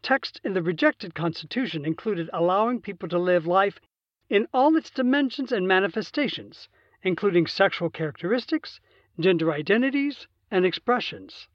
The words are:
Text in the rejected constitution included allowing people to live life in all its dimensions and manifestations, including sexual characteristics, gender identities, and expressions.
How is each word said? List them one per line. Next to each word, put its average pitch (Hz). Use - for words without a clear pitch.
Text -
in 208
the 185
rejected 180
constitution 165
included 165
allowing 196
people 190
to 175
live 180
life 190
in 214
all 285
its -
dimensions 262
and 202
manifestations, 190
including 180
sexual 190
characteristics, 190
gender 165
identities, 254
and 180
expressions. 175